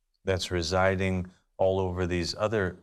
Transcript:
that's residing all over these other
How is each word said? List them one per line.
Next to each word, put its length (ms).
that's 240
residing 760
all 240
over 260
these 320
other 440